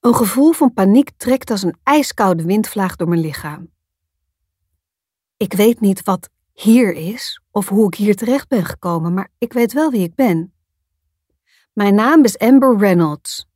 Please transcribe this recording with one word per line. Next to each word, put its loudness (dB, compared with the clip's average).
Een 2
gevoel 2
van 0
paniek 2
trekt -4
als -4
een -4
ijskoude 0
windvlaag -2
door -4
mijn 0
lichaam. -12
Ik -6
weet 0
niet 0
wat -4
hier 2
is -12
of -6
hoe 2
ik -4
hier 0
terecht -4
ben -2
gekomen, -6
maar -6
ik -8
weet -2
wel -2
wie -2
ik -6
ben. -2
Mijn 0
naam 4
is 0
Amber 4
Reynolds. 0